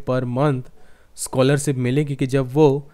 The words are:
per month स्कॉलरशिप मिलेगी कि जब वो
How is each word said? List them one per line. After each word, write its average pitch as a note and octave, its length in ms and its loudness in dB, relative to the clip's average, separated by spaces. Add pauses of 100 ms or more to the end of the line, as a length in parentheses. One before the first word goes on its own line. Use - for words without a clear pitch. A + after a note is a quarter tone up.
per B2+ 100 0 (160)
month C3+ 340 0 (480)
स्कॉलरशिप C3+ 600 0
मिलेगी C3+ 380 0
कि C3+ 120 -2
जब B2+ 260 -2
वो D3+ 140 6 (260)